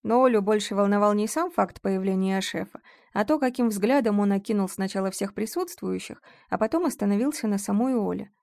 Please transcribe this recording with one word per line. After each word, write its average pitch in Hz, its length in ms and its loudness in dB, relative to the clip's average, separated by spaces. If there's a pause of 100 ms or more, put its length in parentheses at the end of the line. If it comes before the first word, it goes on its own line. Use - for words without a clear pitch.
Но 240 220 4
Олю 226 160 4
больше 208 340 0
волновал 202 380 4
не 208 140 0
сам 330 240 -2
факт - 320 -2
появления 190 580 0
шефа, - 400 -8 (320)
а 208 120 0
то, 302 140 2
каким 254 300 0
взглядом 214 520 2
он 202 120 4
окинул 196 360 0
сначала 190 420 -4
всех 202 240 -6
присутствующих, 214 880 -6 (260)
а 190 80 -2
потом 320 300 0
остановился 220 640 0
на 202 100 0
самой 214 360 0
Оле. 196 360 -4 (120)